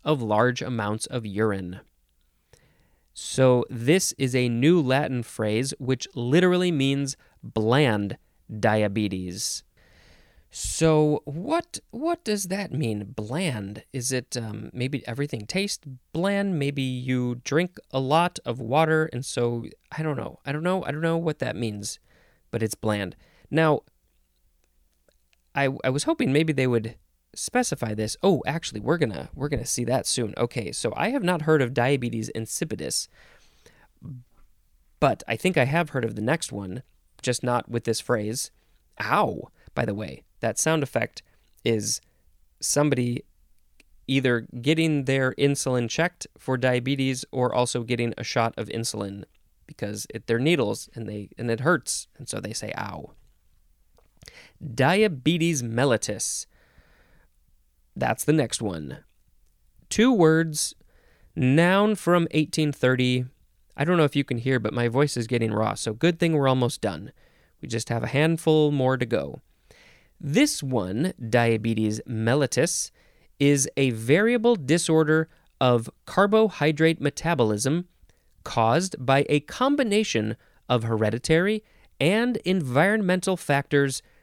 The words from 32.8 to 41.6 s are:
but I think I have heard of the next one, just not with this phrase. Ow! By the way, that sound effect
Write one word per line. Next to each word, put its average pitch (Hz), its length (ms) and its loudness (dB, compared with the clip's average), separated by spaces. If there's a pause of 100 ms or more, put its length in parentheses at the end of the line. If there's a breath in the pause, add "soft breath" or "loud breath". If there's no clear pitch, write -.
but 131 300 2
I 113 80 -4
think 185 200 -2
I 131 100 4
have 165 240 0
heard 123 140 -4
of 110 120 -4
the 104 60 -6
next 143 280 -2
one, 101 320 -10 (400)
just 123 220 -2
not 123 240 -2
with 117 160 -4
this 113 160 -2
phrase. 110 500 -4 (500)
Ow! 135 500 -2 (260 soft breath)
By - 80 0
the 107 100 -4
way, 92 300 -10 (160)
that 110 180 -2
sound 160 240 2
effect - 400 -4 (420)